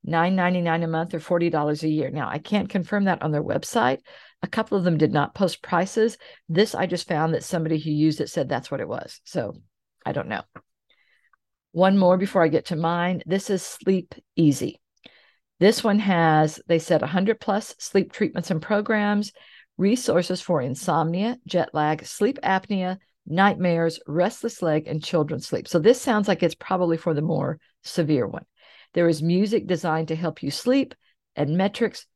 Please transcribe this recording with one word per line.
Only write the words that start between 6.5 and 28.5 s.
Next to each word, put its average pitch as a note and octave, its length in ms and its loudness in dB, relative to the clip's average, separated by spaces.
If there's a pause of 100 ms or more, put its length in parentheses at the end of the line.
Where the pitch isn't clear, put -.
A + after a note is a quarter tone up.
I F#3 140 -2
just E3+ 200 -6
found D#3+ 260 0
that - 100 -2
somebody D#3+ 360 -2
who D3+ 120 -4
used D3+ 300 2
it C#3 80 -4
said C#3 200 -4
that's B2 220 -4
what C#3 100 -6
it F#2+ 60 -6
was. - 360 -10
So A#2+ 320 -6 (500)
I - 60 -4
don't - 180 -6
know. G#2 120 -6 (1300)
One F#3+ 280 4
more F#3 180 6
before F#3+ 240 0
I E3 60 6
get D3+ 200 0
to F3 80 -4
mine. E3+ 520 -2
This G3 240 -2
is F#3 100 0
Sleep - 540 -2 (200)
Easy. D3 460 2 (800)
This G3+ 240 4
one G#3+ 160 2
has, D#3+ 680 4
they E3 120 2
said, D#3 240 2
a - 40 -4
hundred F#3+ 320 0
plus - 380 -4
sleep - 340 -2
treatments - 380 -4
and D#3+ 120 0
programs, G#3 720 0 (440)
resources F3+ 640 0
for D#3+ 200 0
insomnia, E3 840 -2
jet - 280 -2
lag, D#3 320 0
sleep A#3+ 380 -2
apnea, F#3+ 540 -2 (300)
nightmares, E3 800 2
restless F#3 540 -2
leg, D#3 260 0
and D3+ 160 -6
children's D3+ 440 -2
sleep. - 200 -4
So - 100 0
this A3+ 240 6
sounds G#3+ 260 0
like F#3+ 140 0
it's E3 140 2
probably F3 420 -2
for D#3+ 160 -2
the D3 80 0
more D#3 380 -2 (240)
severe C#3+ 420 0
one. - 200 -10 (480)